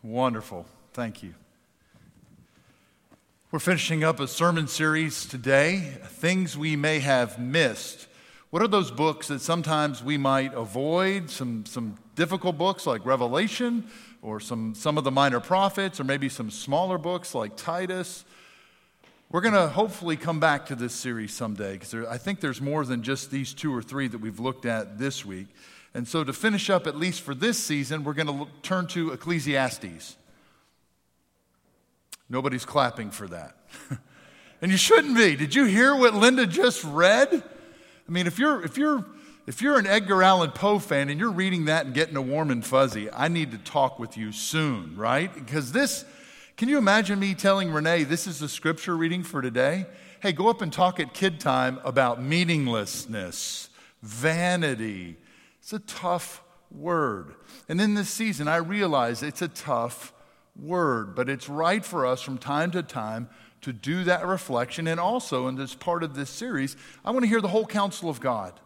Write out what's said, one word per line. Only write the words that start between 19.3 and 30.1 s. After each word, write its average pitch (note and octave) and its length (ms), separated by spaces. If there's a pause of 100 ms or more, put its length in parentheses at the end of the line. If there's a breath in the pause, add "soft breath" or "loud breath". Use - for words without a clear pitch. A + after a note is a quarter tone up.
gonna G3+ 260
hopefully F3 500
come D#3+ 220
back D3 260
to C#3 100
this A#2+ 200
series A2+ 360
someday, G2+ 460
'cause - 140
there, A2+ 180
I A#2+ 80
think G3 220
there's C3+ 200
more C#3+ 260
than B2 180
just C3+ 260
these C3+ 240
two D#3 180
or A#2+ 120
three C3 240
that A2+ 100
we've G#2+ 220
looked B2+ 260
at G#2 320
this C3+ 260
week. G2 260 (440 loud breath)
And A#2+ 140
so D#3+ 160
to C3+ 80
finish G#3 380
up, F3+ 180
at C#3+ 80
least E3+ 240
for C3+ 160
this G#3 260
season, C#3+ 440
we're D3 80
gonna D3 180
l-, C#3+ 180 (140)
turn F#3 240
to D#3+ 240
Ecclesiastes. C3+ 1040 (2250 soft breath)